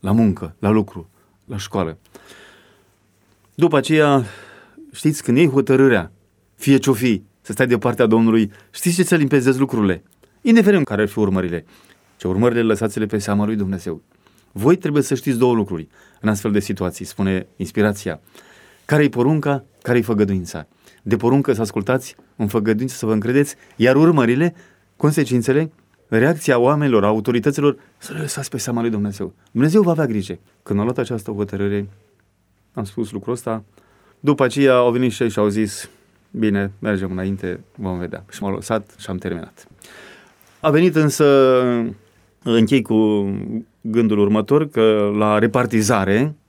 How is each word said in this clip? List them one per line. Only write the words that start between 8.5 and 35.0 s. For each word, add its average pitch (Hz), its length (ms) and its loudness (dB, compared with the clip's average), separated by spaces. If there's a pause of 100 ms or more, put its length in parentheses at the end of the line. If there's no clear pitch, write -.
știți 175 260 -2
ce 185 60 2
ți-e 175 140 2
limpezesc 135 420 2
lucrurile, 110 440 0 (380)
indiferent 202 460 4
care 107 160 -2
ar 104 60 0
fi - 100 -6
urmările. 92 460 -2 (520)
Ce - 120 -6
urmările, 117 340 2
lăsați-le 107 440 0
pe 107 120 -4
seama 101 260 -2
lui 110 120 -4
Dumnezeu. 92 460 -6 (500)
Voi 131 240 2
trebuie 147 260 -2
să 139 120 -2
știți 123 240 -4
două 123 160 2
lucruri 92 340 -4 (320)
în 104 80 -2
astfel 104 220 -2
de 101 100 2
situații, 92 440 -6
spune 95 420 -4 (100)
inspirația. 101 640 -4 (640)
Care-i 151 240 2
porunca, 139 560 -2 (180)
care-i 123 200 0
făgăduința? 98 640 -2 (360)
De 110 140 -2
poruncă 127 360 0
să 117 80 -2
ascultați, 113 560 -4 (200)
în 117 100 -4
făgăduință 110 500 -2
să 117 100 -8
vă 110 60 0
încredeți, 123 420 0 (220)
iar 127 200 4
urmările, 151 580 2 (420)
consecințele, 139 720 0 (380)
reacția 135 500 2
oamenilor, 127 460 2
a - 20 4
autorităților, 120 680 0 (220)
să - 140 -16
le 156 60 -10
lăsați 143 320 -8
pe 127 80 -8
seama 117 220 -4
lui 117 100 -2
Dumnezeu. 101 420 -6 (180)
Dumnezeu 156 320 2
va 175 80 2
avea 156 160 0
grijă. 98 320 -6 (240)
Când 101 160 -2
am 104 60 0
luat 123 140 -2
această 117 320 -6
hotărâre, 101 580 -4 (880)
am 113 80 -6
spus 101 260 -8
lucrul 107 220 -8
ăsta. 113 320 -8 (560)
După 143 240 2
aceea 135 300 2
au 123 160 4
venit 120 220 0